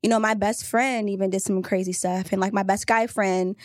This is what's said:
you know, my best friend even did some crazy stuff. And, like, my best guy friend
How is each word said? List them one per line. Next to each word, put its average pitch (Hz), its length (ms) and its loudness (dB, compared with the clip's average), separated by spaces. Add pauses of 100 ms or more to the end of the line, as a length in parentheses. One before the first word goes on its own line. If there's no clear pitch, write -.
you 214 80 2
know, 226 100 4
my 214 160 2
best 208 280 -2
friend 233 460 0
even 196 200 -2
did 190 120 0
some 190 200 0
crazy 185 300 -2
stuff. 185 400 -4
And, 190 80 0
like, 190 140 0
my 196 100 0
best 190 240 0
guy 226 200 2
friend 190 580 0